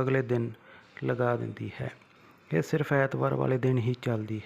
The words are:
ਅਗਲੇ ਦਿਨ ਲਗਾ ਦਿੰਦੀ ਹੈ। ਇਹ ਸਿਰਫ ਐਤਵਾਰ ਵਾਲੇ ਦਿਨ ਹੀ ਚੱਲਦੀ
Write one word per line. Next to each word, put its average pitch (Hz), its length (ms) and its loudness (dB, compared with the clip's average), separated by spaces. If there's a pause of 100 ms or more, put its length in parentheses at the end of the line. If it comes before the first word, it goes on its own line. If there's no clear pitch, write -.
ਅਗਲੇ 131 220 2
ਦਿਨ 117 300 0 (520)
ਲਗਾ 123 320 2
ਦਿੰਦੀ 110 340 -6 (100)
ਹੈ। 127 100 -6 (640)
ਇਹ 160 80 4
ਸਿਰਫ 156 300 0
ਐਤਵਾਰ 135 420 2
ਵਾਲੇ 131 240 2
ਦਿਨ 127 200 2
ਹੀ 123 160 0
ਚੱਲਦੀ 110 520 -4